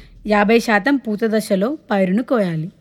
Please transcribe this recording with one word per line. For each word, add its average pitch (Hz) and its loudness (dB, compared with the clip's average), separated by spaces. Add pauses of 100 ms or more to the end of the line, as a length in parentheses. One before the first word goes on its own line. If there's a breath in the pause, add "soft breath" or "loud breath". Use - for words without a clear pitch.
(260 soft breath)
యాభై 208 4
శాతం 226 2
పూత 220 -4
దశలో 214 0 (120)
పైరును 196 0
కోయాలి. 185 -2